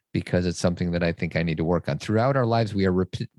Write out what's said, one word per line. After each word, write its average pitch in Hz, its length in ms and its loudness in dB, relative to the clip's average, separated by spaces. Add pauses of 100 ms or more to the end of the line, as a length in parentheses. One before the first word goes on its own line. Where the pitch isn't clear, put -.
(120)
because 90 340 0
it's 85 140 -2
something 90 320 0
that 87 120 0
I 85 80 2
think 82 240 -4
I 85 60 2
need 82 140 0
to 82 80 -2
work 82 240 0
on. 71 100 -2
"Throughout 117 380 0
our 127 100 2
lives, 113 280 0
we 98 120 2
are 92 60 4
rep-, 90 360 -2 (100)